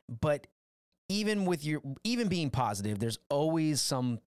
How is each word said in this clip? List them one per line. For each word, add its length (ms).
But 260
even 360
with 200
your, 160
even 260
being 220
positive, 480
there's 200
always 500
some 380